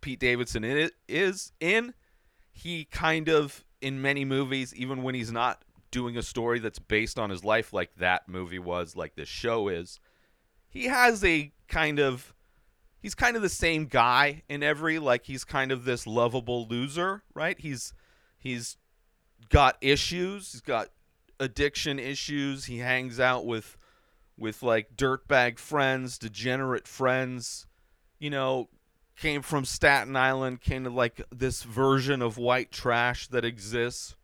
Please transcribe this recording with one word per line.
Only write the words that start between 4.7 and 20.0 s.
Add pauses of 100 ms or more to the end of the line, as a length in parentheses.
even
when
he's
not (280)
doing
a
story
that's
based
on
his
life
like
that
movie
was,
like
this
show
is, (680)
he
has
a (160)
kind
of, (680)
he's
kind
of
the
same
guy
in
every,
like,
he's
kind
of
this
lovable
loser, (100)
right?
He's, (440)
he's (720)
got
issues.